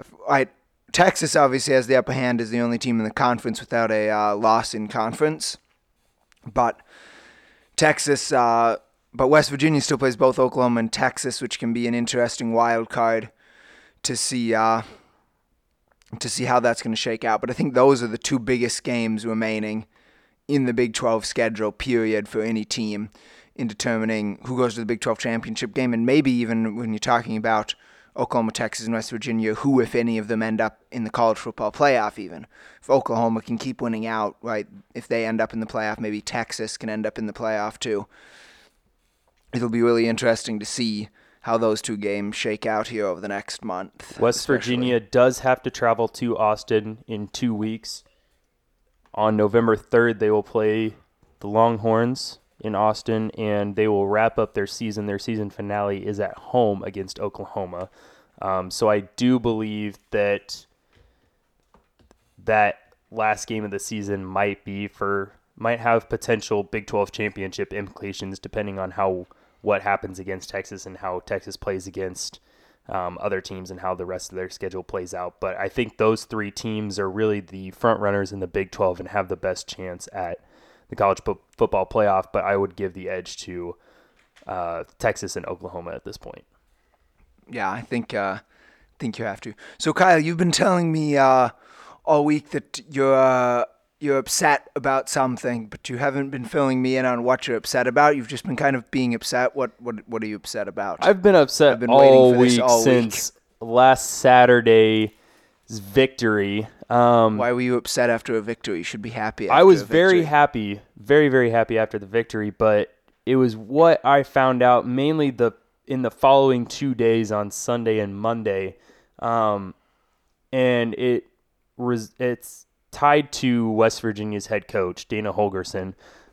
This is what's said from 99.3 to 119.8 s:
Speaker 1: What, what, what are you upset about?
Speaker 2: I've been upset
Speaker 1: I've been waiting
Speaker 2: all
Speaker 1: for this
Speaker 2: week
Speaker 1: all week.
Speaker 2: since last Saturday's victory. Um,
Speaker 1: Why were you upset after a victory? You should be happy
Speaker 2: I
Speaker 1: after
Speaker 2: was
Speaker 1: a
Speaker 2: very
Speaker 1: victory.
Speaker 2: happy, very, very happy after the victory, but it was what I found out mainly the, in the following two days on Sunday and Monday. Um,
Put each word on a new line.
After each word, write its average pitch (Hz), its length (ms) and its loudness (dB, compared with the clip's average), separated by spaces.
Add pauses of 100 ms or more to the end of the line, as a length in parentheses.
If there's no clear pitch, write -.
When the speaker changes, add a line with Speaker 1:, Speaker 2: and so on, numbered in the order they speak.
Speaker 1:
What, 127 240 -4
what, 117 280 -10
what 113 140 -6
are 110 40 -4
you 107 100 -6
upset 101 320 -8
about? 98 340 -6
Speaker 2:
I've 196 180 4
been 196 140 6
upset 143 380 6
Speaker 1:
I've 113 80 -2
been 120 100 0
waiting 135 240 10
Speaker 2:
all 127 180 10
Speaker 1:
for 123 120 6
this 123 80 6
Speaker 2:
week 120 100 4
Speaker 1:
all 123 160 6
week. 113 60 2
Speaker 2:
since 120 480 2 (280)
last 123 500 4
Saturday's 113 1000 6 (580)
victory. 107 1000 0 (200)
Um, 117 500 4
Speaker 1:
Why 123 140 0
were 123 80 -2
you 123 160 0
upset 120 320 0
after 113 280 -2
a 110 40 -2
victory? 104 380 -6
You 87 60 -8
should - 180 -10
be 113 80 -10
happy 110 400 -6
Speaker 2:
I 127 60 4
Speaker 1:
after 175 100 10
Speaker 2:
was 175 160 10
Speaker 1:
a - 20 -10
Speaker 2:
very 175 360 4
Speaker 1:
victory. 160 60 2
Speaker 2:
happy, 123 540 2 (160)
very, 143 320 4
very 127 220 4
happy 113 280 2
after 110 200 0
the 101 80 -14
victory, 107 440 -2
but 104 440 2 (320)
it 131 100 2
was 123 200 4
what 143 480 4
I 139 180 4
found 131 400 2
out 123 240 6
mainly 143 440 0
the, 117 220 0 (340)
in 131 160 -4
the 117 80 -2
following 135 560 4
two 135 280 -4
days 113 380 2
on 104 180 -4
Sunday 113 480 -2
and 101 180 -4
Monday. 104 600 -4 (420)
Um, 107 560 -2 (800)